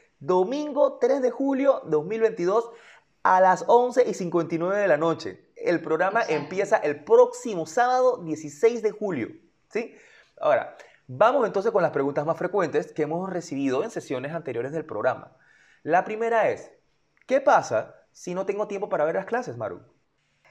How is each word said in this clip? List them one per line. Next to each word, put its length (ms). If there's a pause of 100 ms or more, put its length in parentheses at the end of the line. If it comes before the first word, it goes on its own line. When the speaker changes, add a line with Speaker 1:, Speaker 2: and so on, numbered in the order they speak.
(180)
Speaker 1:
domingo 800
tres 240
de 80
julio 560
dos 180
mil 160
veintidós 500 (520)
a 180
las 280
once 400
y 60
cincuenta 400
y 40
nueve 220
de 80
la 100
noche. 580
El 240
programa 400
Speaker 2:
Exacto. 220
Speaker 1:
empieza 340
el 280
próximo 600
sábado 580
dieciséis 600
de 80
julio, 380 (420)
¿sí? 240 (440)
Ahora, 380 (300)
vamos 400
entonces 260
con 100
las 100
preguntas 340
más 100
frecuentes 560
que 100
hemos 280
recibido 520
en 80
sesiones 440
anteriores 380
del 120
programa. 480 (500)
La 220
primera 460
es, 200 (560)
¿qué 140
pasa 540 (180)
si 220
no 100
tengo 240
tiempo 220
para 160
ver 80
las 120
clases, 300
Maru? 240 (720)